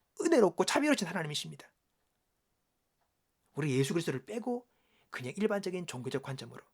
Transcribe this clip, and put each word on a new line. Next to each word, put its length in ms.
은혜롭고 460
자비로우신 420
하나님이십니다. 600
우리 240
예수 160
그리스도를 320
빼고 420
그냥 260
일반적인 520
종교적 360
관점으로 400